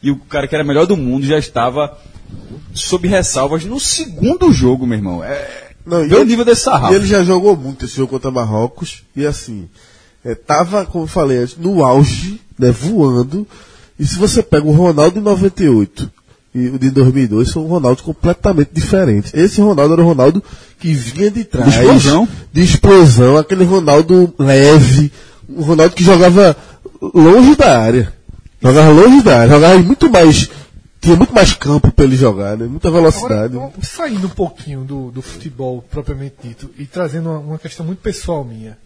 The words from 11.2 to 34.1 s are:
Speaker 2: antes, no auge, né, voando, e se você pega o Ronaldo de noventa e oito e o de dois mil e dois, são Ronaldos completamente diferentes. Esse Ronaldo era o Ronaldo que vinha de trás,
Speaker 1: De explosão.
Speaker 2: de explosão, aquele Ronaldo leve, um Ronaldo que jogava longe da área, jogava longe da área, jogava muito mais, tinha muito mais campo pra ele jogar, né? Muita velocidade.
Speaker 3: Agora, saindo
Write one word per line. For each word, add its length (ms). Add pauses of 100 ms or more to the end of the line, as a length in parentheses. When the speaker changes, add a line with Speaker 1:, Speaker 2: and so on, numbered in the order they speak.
Speaker 2:
antes, 180
no 280
auge, 560 (180)
né, 120
voando, 760 (520)
e 80
se 120
você 240
pega 240
o 60
Ronaldo 460
de 60
noventa 400
e 40
oito 400 (460)
e 140
o 100
de 120
dois 220
mil 120
e 20
dois, 220
são 180
Ronaldos 360
completamente 680
diferentes. 640
Esse 260
Ronaldo 340
era 80
o 40
Ronaldo 360 (360)
que 140
vinha 380
de 140
trás, 280
Speaker 1:
De 80
explosão. 480 (240)
Speaker 2:
de 100
explosão, 760
aquele 280
Ronaldo 760
leve, 720 (380)
um 140
Ronaldo 340
que 80
jogava 520 (460)
longe 540
da 240
área, 320 (500)
jogava 280
longe 320
da 180
área, 140
jogava 240
muito 320
mais, 400 (500)
tinha 140
muito 180
mais 200
campo 400
pra 120
ele 120
jogar, 400
né? 100
Muita 240
velocidade. 640
Speaker 3:
Agora, 180 (100)
saindo 440